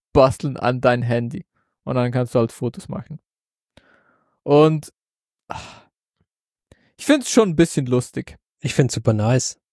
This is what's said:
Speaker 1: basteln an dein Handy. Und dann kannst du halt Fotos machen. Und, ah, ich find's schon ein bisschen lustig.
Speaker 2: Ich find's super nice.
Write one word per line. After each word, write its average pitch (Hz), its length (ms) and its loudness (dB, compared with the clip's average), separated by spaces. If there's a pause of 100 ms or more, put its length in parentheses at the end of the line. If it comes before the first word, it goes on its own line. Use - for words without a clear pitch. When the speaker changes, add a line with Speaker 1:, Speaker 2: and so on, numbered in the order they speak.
(140)
Speaker 1:
basteln 131 440 2
an 127 240 -2
dein 123 220 2
Handy. 120 420 -4 (380)
Und 131 120 -6
dann 123 160 0
kannst 123 220 -4
du 127 60 4
halt 117 120 0
Fotos - 380 -10
machen. - 300 -12 (1200)
Und, 151 480 2 (580)
ah, - 100 -12 (1400)
ich - 80 -16
find's 277 240 2
schon 220 200 4
ein 156 60 -4
bisschen 160 300 2
lustig. - 520 -4 (220)
Speaker 2:
Ich - 140 -8
find's 135 220 0
super 113 180 0
nice. 110 460 0 (120)